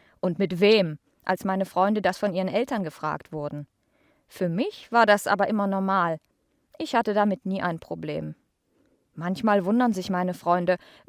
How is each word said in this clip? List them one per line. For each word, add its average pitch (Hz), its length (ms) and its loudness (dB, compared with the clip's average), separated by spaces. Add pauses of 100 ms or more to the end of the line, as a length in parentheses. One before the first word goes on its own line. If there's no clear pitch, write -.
(200)
und 180 180 -2
mit 185 220 -2
wem, 202 380 4 (260)
als 185 200 -2
meine 190 220 0
Freunde 202 340 2
das 190 160 0
von 208 160 -2
ihren 185 160 -2
Eltern 214 340 -2
gefragt 151 480 -6
wurden. 147 360 -8 (600)
Für - 220 -4
mich 226 420 -4
war 233 140 6
das 208 220 4
aber 196 220 0
immer 202 180 0
normal. 190 520 0 (600)
Ich - 160 -6
hatte 226 180 0
damit 208 320 0
nie 190 160 -4
ein 170 180 -4
Problem. 156 560 -10 (800)
Manchmal 190 500 0
wundern 233 280 2
sich 185 160 -6
meine 180 260 -2
Freunde, 175 420 0 (320)